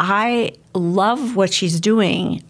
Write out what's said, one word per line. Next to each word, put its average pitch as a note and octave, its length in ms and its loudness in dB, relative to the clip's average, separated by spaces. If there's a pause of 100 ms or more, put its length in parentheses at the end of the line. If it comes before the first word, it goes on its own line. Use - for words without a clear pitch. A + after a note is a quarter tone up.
I A3 520 0 (220)
love G3+ 640 0
what F#3+ 160 2
she's E3+ 280 -2
doing. G#3 680 0